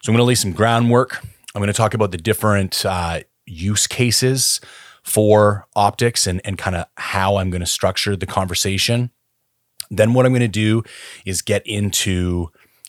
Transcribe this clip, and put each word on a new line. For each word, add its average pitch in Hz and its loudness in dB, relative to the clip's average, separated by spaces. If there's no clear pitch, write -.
So - -4
I'm 113 4
gonna 120 4
lay 123 2
some 104 -2
groundwork. 117 2
I'm 104 -4
gonna 101 0
talk 107 0
about 104 0
the 87 -8
different, 101 0
uh, 87 -4
use 95 -2
cases 127 0
for 104 4
optics 104 0
and, 92 -2
and 98 -6
kinda 90 -4
how 98 0
I'm 95 -2
gonna 87 -4
structure 98 -2
the 90 -8
conversation. 98 -2
Then 107 4
what 127 4
I'm 127 4
gonna 123 2
do 107 0
is 92 -4
get 101 -2
into 90 -2